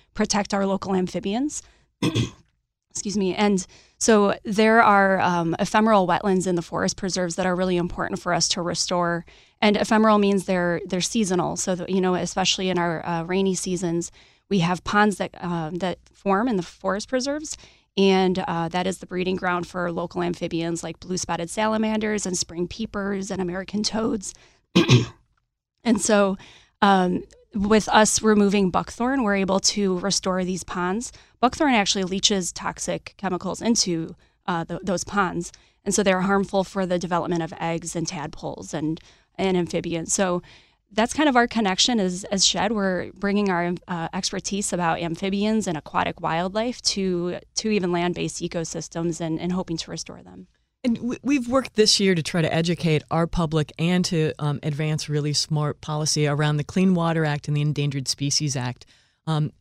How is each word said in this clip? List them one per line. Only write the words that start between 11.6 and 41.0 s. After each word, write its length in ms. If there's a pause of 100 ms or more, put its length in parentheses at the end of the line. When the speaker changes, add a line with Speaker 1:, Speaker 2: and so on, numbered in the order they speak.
Speaker 1:
that, 140
you 120
know, 140
especially 540
in 100
our, 260
uh, 180
rainy 320
seasons, 560 (380)
we 100
have 240
ponds 340
that, 140 (120)
um, 320
that 240 (120)
form 360
in 80
the 80
forest 460
preserves. 480 (400)
And, 500
uh, 220
that 180
is 120
the 80
breeding 280
ground 320
for 240
local 320
amphibians 600
like 160
blue-spotted 500
salamanders 760
and 120
spring 300
peepers 640
and 120
American 420
toads. 560
<clears throat> 40 (1400)
And 180
so, 360 (440)
um, 420 (300)
with 360
us 320
removing 500
buckthorn, 520
we're 140
able 240
to 380
restore 440
these 220
ponds. 460 (280)
Buckthorn 340
actually 300
leaches 480
toxic 640
chemicals 440
into, 540 (320)
uh, 180
th-, 180
those 200
ponds. 480 (340)
And 100
so 80
they're 180
harmful 440
for 200
the 140
development 420
of 180
eggs 360
and 100
tadpoles 680
and, 260 (360)
and 200
amphibians. 580
So 280 (500)
that's 220